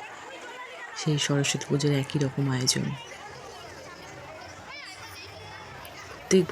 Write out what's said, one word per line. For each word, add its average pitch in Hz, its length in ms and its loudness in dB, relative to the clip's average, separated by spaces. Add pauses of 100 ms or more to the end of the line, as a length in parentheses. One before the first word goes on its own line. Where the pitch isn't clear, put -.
(960)
সেই 151 200 4
সরস্বতী 143 520 4
পুজোর 143 220 4
একই 139 280 2
রকম 139 300 4
আয়োজন। 131 360 4 (3250)
প্রত্যেক - 440 6